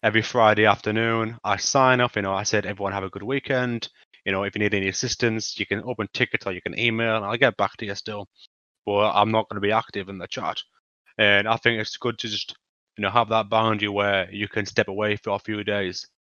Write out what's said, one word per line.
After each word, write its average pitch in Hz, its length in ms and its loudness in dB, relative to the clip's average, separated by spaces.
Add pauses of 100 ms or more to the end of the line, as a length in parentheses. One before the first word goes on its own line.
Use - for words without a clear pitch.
every 110 200 4
Friday 107 420 4
afternoon, 113 760 0
I 101 140 -2
sign 127 440 4
off, 123 140 0
you 101 80 -2
know, 98 100 0
I 98 100 -2
said, 104 220 0
"Everyone 98 280 -4
have 98 100 -4
a 95 60 -6
good 98 140 -12
weekend. 127 680 -2 (360)
You 98 60 -2
know, 95 120 0
if 101 120 -6
you 104 40 -4
need 104 140 2
any 98 140 0
assistance, 113 720 -2
you 101 60 -4
can 101 180 -4
open 113 300 -6
tickets - 340 -4
or 95 60 -4
you 90 80 -8
can - 180 -6
email, 113 380 0
and 104 80 -4
I'll 110 120 -2
get 120 200 4
back 101 200 -2
to 110 80 -10
you 101 100 -6
still. 101 320 -10 (580)
But 104 260 2
I'm 104 200 4
not 110 180 2
gonna 104 120 -8
be 101 100 2
active 104 380 -4
in 98 100 -12
the 87 80 -12
chat." - 340 -6 (560)
And 104 300 6
I 113 100 2
think 117 220 2
it's - 180 -8
good 117 220 -4
to 117 100 -6
just, - 260 -8 (420)
you 107 60 -6
know, 98 80 2
have 113 180 2
that 110 200 0
boundary 110 400 2
where 101 420 0
you 104 160 -6
can 104 180 -4
step - 220 0
away 104 300 -2
for 107 140 -6
a 101 80 -2
few 107 240 -6
days. 98 440 -4 (140)